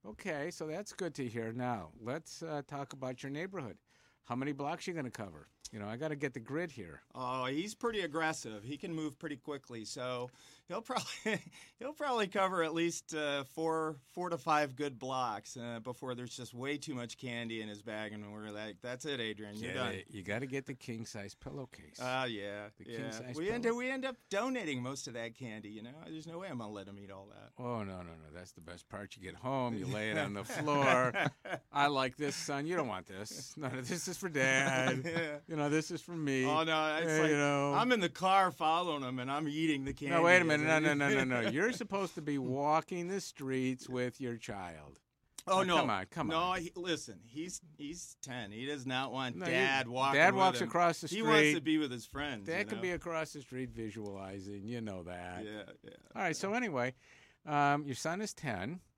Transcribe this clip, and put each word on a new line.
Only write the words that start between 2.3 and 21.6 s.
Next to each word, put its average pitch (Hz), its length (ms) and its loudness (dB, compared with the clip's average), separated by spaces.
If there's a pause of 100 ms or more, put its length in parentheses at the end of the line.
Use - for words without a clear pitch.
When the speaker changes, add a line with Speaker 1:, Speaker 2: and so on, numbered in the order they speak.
Speaker 1:
uh, 151 240 -4
talk 139 260 -8
about 131 300 -8
your 139 80 -6
neighborhood. 151 480 -6 (460)
How 120 120 -4
many 139 160 -2
blocks 143 340 -4
you 185 80 -4
gonna 131 160 -4
cover? 85 380 -10 (240)
You 113 60 -10
know, 101 100 -6
I 113 100 -4
gotta 151 180 -2
get 135 160 -2
the 120 80 -8
grid 147 300 -4
here. 87 320 -12 (120)
Speaker 2:
Oh, 127 300 -2
he's 160 300 -2
pretty 226 260 0
aggressive. 156 640 -2
He 143 140 -6
can 180 160 -6
move 156 240 -4
pretty 147 180 -6
quickly, 131 480 -10
so 123 460 -4 (360)
he'll 190 140 -4
probably, 240 240 -2 (200)
<laughs> - 540 -4
he'll 240 140 -8
probably 240 340 2
cover 190 360 4
at 156 100 2
least, 165 420 0
uh, 143 300 0
four, 160 520 0 (180)
four 180 160 -2
to 170 80 0
five 151 380 4
good 139 220 -2
blocks, 127 600 -2
uh, 117 220 -8
before 123 340 -8
there's 120 200 -8
just 123 200 -10
way 139 240 -2
too 143 160 -6
much 120 240 -6
candy 117 420 -4
in 107 80 -6
his 104 140 -10
bag, 107 320 -4
and 104 180 -10
we're 107 180 -10
like, 104 300 -8
"That's 123 240 -6
it, 143 160 -2
Adrian, 107 360 -6
you're 92 180 -6
Speaker 1:
Get 123 40 -2
Speaker 2:
done." 120 140 -2
Speaker 1:
it. 95 180 -8
You 101 120 -10
gotta 107 240 -2
get 135 180 -4
the 143 80 -10
king-size 113 640 -8
pillowcase. 127 680 -12